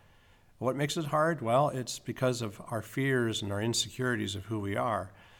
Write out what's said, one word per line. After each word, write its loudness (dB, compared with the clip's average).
What 0
makes 0
it -2
hard? 2
Well, 4
it's -4
because 0
of -6
our -4
fears 2
and -4
our -2
insecurities 0
of -8
who -4
we -2
are. 0